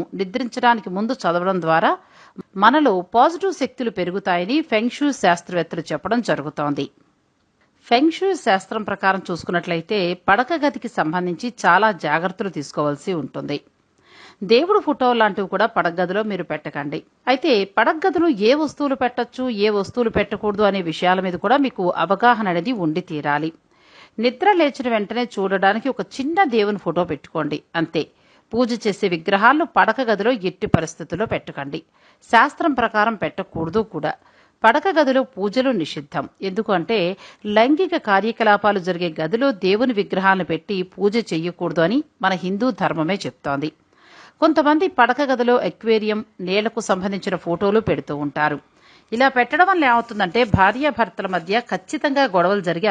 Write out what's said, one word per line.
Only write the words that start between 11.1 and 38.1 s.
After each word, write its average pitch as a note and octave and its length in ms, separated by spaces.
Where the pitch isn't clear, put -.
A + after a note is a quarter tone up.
చాలా F#3+ 280
జాగ్రత్తలు F3+ 520
తీసుకోవాల్సి D3 640
ఉంటుంది. C#3+ 360
దేవుడు F4 340
ఫోటో C4 200
లాంటివి G3+ 320
కూడా G3+ 140
పడక E3+ 240
గదిలో F#3 300
మీరు F3+ 200
పెట్టకండి. D3+ 480
అయితే C#4 220
పడక D4+ 280
గదిలో F4 240
ఏ - 20
వస్తువులు C#4 400
పెట్టొచ్చు, B3 420
ఏ A3 120
వస్తువులు A3 400
పెట్టకూడదు G#3 520
అనే G3 120
విషయాల F3+ 360
మీద F3 180
కూడా B3 200
మీకు A3 200
అవగాహన G#3 500
అనేది F3 180
ఉండి D#3+ 260
తీరాలి. D3+ 400
నిద్ర B3 340
లేచిన C#4+ 360
వెంటనే G#3+ 380
చూడడానికి G3 600
ఒక - 80
చిన్న E4 280
దేవుని G#3 280
ఫోటో E3+ 240
పెట్టుకోండి, D3+ 480
అంతే. D#3+ 240
పూజ A#3 220
చేసే G3+ 300
విగ్రహాలను G#3 520
పడక - 320
గదిలో G#3 220
ఎట్టి - 260
పరిస్థితుల్లో E3+ 560
పెట్టకండి. D3 480
శాస్త్రం C#4+ 480
ప్రకారం A3 440
పెట్టకూడదు E3 600
కూడా. D#3 180
పడక C#4 240
గదిలో C4+ 240
పూజలు G#3 380
నిషిద్ధం. C#3+ 440
ఎందుకంటే F#3+ 480
లైంగిక D4 400
కార్యకలాపాలు G#3 800